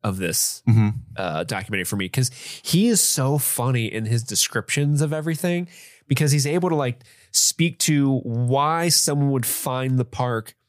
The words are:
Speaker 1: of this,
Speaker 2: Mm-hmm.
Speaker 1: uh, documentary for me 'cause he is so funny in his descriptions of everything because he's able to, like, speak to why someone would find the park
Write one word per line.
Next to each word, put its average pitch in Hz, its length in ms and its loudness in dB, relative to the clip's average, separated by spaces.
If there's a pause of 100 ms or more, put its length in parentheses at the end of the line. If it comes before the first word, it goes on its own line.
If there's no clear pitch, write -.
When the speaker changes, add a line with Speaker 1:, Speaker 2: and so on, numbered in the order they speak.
Speaker 1:
of 98 140 -2
this, - 500 -4
Speaker 2:
Mm-hmm. 110 220 6 (260)
Speaker 1:
uh, 85 280 -4
documentary 95 420 -4
for 107 100 -6
me 92 140 -4
'cause 127 220 0 (320)
he 190 240 2
is 226 140 4
so 147 360 2
funny 123 480 0
in 110 200 -4
his 113 180 0
descriptions 143 760 0
of 151 140 0
everything 165 540 -2 (400)
because 143 240 2
he's 143 160 2
able 170 220 0
to, 165 60 2
like, 127 280 -2 (280)
speak - 500 0
to 143 420 2
why 139 680 0
someone 143 400 2
would 131 160 0
find 131 540 -2
the 123 60 0
park 120 500 -4 (140)